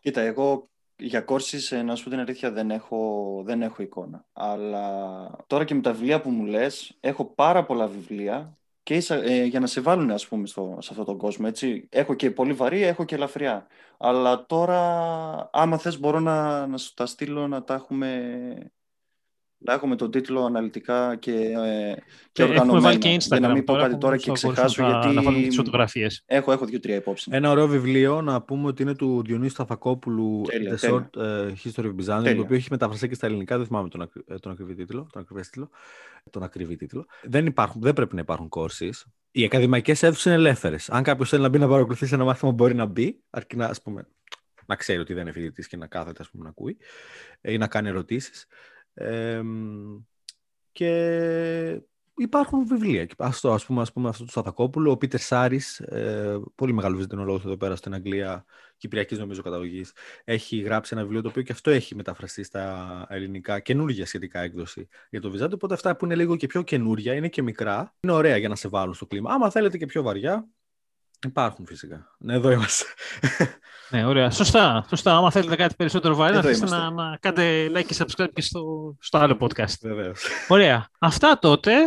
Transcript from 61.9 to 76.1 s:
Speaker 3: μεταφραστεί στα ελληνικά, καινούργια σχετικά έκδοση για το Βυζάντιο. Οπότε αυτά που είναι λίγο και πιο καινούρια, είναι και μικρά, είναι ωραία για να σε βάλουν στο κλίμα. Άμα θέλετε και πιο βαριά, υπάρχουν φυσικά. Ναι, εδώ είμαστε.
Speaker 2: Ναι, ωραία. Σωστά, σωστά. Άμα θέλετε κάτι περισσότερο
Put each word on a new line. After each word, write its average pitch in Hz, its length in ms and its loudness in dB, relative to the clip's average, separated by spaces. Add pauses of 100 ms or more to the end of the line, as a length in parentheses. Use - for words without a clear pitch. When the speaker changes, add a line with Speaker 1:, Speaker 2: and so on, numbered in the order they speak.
Speaker 3:
μεταφραστεί 98 480 -10
στα 92 640 -8
ελληνικά, 98 520 -8
καινούργια 131 460 -2
σχετικά 90 340 -10
έκδοση 87 480 -10 (220)
για 107 100 -8
το 101 100 -8
Βυζάντιο. 127 260 -4
Οπότε 185 180 -4
αυτά 175 220 -2
που - 80 -6
είναι 170 100 -2
λίγο 170 220 2
και 156 100 -4
πιο 147 160 -2
καινούρια, 113 520 0
είναι 151 140 -4
και 151 140 -4
μικρά, 113 580 -4
είναι 180 120 0
ωραία 156 240 6
για 104 120 0
να 104 60 -4
σε - 140 -8
βάλουν 95 260 -2
στο 95 120 -14
κλίμα. - 260 -4
Άμα 247 180 2
θέλετε 196 280 0
και 160 80 -6
πιο 147 160 -4
βαριά, 135 440 -2 (800)
υπάρχουν 120 400 -2
φυσικά. - 520 -18
Ναι, 117 160 -6
εδώ 127 160 4
είμαστε. 117 340 2 (1080)
Speaker 2:
Ναι, 113 140 0
ωραία. 131 260 4
Σωστά, 160 580 6
σωστά. 170 280 4
Άμα 175 140 8
θέλετε 170 260 2
κάτι 170 180 2
περισσότερο 165 400 2